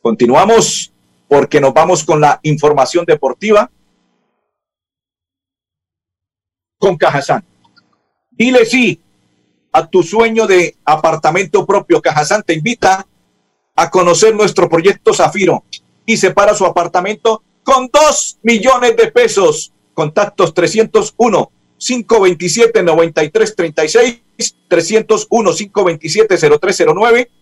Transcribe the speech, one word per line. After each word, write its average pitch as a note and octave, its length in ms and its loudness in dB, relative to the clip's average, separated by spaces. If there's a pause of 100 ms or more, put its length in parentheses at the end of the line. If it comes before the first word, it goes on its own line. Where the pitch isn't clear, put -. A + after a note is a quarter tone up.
Continuamos C#3 920 0 (360)
porque C#3+ 320 2
nos C3+ 140 0
vamos E3+ 300 0
con D#3 160 0
la D3 220 2
información D3+ 640 0
deportiva G3+ 680 0 (3000)
con F#3 180 0
Cajazán. D3 480 -2 (840)
Dile B3 340 2
sí A#3 360 -2 (720)
a D#3+ 140 0
tu F#3 160 0
sueño A3 440 0
de F3+ 380 0
apartamento D#3+ 800 -2
propio. F#3 340 0
Cajazán D#3+ 420 -2
te E3+ 120 -4
invita F#3+ 520 -2 (720)
a C#3+ 140 -2
conocer F3+ 440 2
nuestro F#3+ 340 0
proyecto F#3+ 440 0
Zafiro E3+ 520 -2 (420)
y A3+ 100 0
separa G3+ 380 0
su G3+ 100 -2
apartamento F#3 800 -4 (200)
con B3+ 300 0
dos D4 500 2
millones A#3 540 2
de A3+ 140 2
pesos. G3 640 0 (200)
Contactos E3+ 640 -2
trescientos F3 600 0
uno, G3+ 340 -2 (260)
cinco A#3 440 -2
veintisiete, F#3+ 640 0
noventa E3 420 0
y D3+ 60 -8
tres G#3+ 240 -4
treinta D#3+ 300 -4
y D#3 40 -6
seis, B3 340 0 (460)
trescientos G#3 600 -2
uno, G#3+ 240 0
cinco G3+ 320 -4
veintisiete, E3+ 540 -2
cero D3+ 220 2
tres F#3 160 -4
cero D#3 180 0
nueve A#3 360 0 (100)